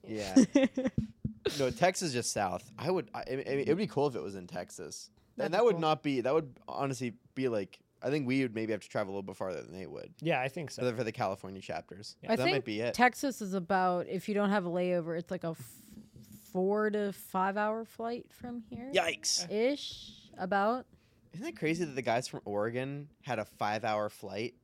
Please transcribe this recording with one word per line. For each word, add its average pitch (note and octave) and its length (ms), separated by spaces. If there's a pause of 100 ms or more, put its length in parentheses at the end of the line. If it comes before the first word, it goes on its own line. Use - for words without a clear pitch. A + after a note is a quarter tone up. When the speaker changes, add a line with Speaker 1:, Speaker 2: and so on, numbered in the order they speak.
Speaker 1:
Yeah. B3+ 840
Speaker 2:
<laughs> - 60 (600)
Speaker 1:
No, C3 140
Texas F3 380
is C3 40
just A#2+ 180
south. F#2 460
I E3 140
would, E3+ 220
I, - 140
I C3 80
mean, C3+ 120
it C#3 220
would D#3 80
be G#3 100
cool D3 200
if B2+ 80
it E2+ 60
was F#2+ 140
in F#2 100
Texas. - 640 (260)
Speaker 2:
That'd - 120
Speaker 1:
And D#3+ 40
Speaker 2:
be F3+ 60
Speaker 1:
that A3+ 80
would A#3 100
Speaker 2:
cool. E3 60
Speaker 1:
not D#3 220
be, C3+ 180
that B2+ 120
would D3+ 340
honestly B2 460 (200)
be C3+ 140
like, G#2 320 (240)
I B2+ 80
think C#3+ 160
we C3+ 160
would A#2+ 100
maybe A2 200
have G2 80
to - 80
travel G2+ 240
a - 20
little G2+ 80
bit F#2+ 120
farther F2 280
than A#1+ 100
they F#2 140
would. - 340
Speaker 3:
Yeah, D3 200
I C3 60
think C3+ 220
so. - 120
Speaker 1:
For B2 100
the, - 60
for B2 60
the A2 100
California F#2+ 480
chapters. E2+ 600
Speaker 3:
Yeah. F#3+ 120
Speaker 2:
I - 20
Speaker 1:
That B2+ 80
Speaker 2:
think F4+ 120
Speaker 1:
might B2+ 100
be G#2+ 160
it. A#3 120
Speaker 2:
Texas B3 480
is F#3+ 140
about, F3+ 520
if F#3 220
you G#3 60
don't G3+ 160
have G3+ 140
a F3 40
layover, F3 480
it's F3 140
like F#3 120
a E3 80
f-, - 200 (800)
four G3+ 400
to G3+ 220
five G3 440
hour G#3+ 280
flight A#3 440
from A#3+ 400
here. A#3+ 240
Speaker 1:
Yikes. F3 580
Speaker 2:
Ish, A#3+ 600 (260)
about. G3+ 480 (480)
Speaker 1:
Isn't G#3+ 140
it F4 100
crazy E3 280
that C#3 100
the C3 80
guys A#2+ 240
from C3 180
Oregon B2+ 640 (140)
had A#2+ 180
a G#2 60
five-hour G#2+ 640
flight G#2 440 (100)